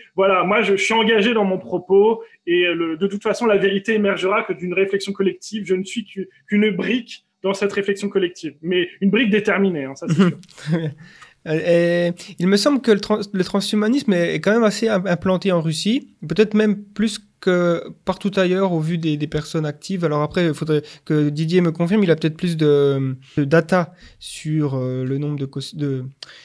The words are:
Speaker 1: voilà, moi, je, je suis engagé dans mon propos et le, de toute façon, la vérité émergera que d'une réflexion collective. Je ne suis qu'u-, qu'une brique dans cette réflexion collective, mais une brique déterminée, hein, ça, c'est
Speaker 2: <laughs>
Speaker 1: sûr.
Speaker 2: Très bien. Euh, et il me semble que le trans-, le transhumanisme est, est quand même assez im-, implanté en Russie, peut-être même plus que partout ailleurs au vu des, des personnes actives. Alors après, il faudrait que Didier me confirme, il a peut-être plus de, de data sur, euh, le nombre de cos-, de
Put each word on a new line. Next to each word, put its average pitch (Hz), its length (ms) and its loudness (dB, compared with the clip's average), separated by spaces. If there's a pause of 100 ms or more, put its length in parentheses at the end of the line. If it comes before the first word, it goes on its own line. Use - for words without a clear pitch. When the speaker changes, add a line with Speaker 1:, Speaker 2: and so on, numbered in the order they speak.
(140)
Speaker 1:
voilà, 185 300 2
moi, 202 160 2
je, 196 160 2
je 196 60 0
suis - 100 0
engagé 226 400 4
dans 220 120 2
mon 190 120 0
propos 196 640 2 (240)
et 175 200 2
le, 165 320 -2
de 190 80 -2
toute 202 160 -4
façon, 220 240 0
la 208 100 4
vérité 196 380 0
émergera 196 480 0
que 196 100 -6
d'une 175 220 -6
réflexion 196 380 -2
collective. 202 540 -4
Je 185 80 0
ne 185 80 -2
suis 214 220 -8
qu'u-, 190 240 -12 (180)
qu'une 208 240 2
brique 196 540 -4 (180)
dans 196 120 0
cette 202 180 -2
réflexion 202 380 -2
collective, 175 500 -2
mais 175 300 -2 (100)
une 196 100 4
brique 220 200 2
déterminée, 196 540 0
hein, 135 100 -10
ça, 165 140 -12
c'est 170 60 0
Speaker 2:
<laughs> 180 140 4
Speaker 1:
sûr. - 100 -4 (200)
Speaker 2:
Très 160 200 -2
bien. 160 140 -4 (540)
Euh, 170 640 2
et 175 280 -12
il 175 100 0
me 196 80 4
semble 277 260 2
que - 80 0
le 202 100 4
trans-, 214 200 -2 (120)
le 180 120 0
transhumanisme 214 680 0
est, 170 220 0
est 156 60 -2
quand 196 120 0
même 233 120 4
assez 214 240 0
im-, 196 180 0
implanté 185 460 0
en 170 100 2
Russie, 165 520 -2 (140)
peut-être 208 240 2
même 208 300 2
plus - 380 -4 (200)
que 175 440 2 (200)
partout 190 300 -4
ailleurs 185 380 2
au 165 80 0
vu 165 180 -2
des, 160 180 -2
des 147 120 -4
personnes 156 360 -4
actives. 170 400 -6
Alors 151 180 0
après, 170 260 0
il 147 60 0
faudrait 151 280 0 (220)
que 151 240 2
Didier 160 320 0
me 170 100 2
confirme, 175 320 0
il 180 80 2
a 156 60 6
peut-être 156 200 -2
plus 170 200 -2
de, 143 580 2 (220)
de 147 80 2
data 165 480 2 (260)
sur, 151 560 -4
euh, 127 300 -4
le 135 140 -4
nombre 147 200 -4
de 139 80 -6
cos-, 135 300 -12
de 135 300 -4 (380)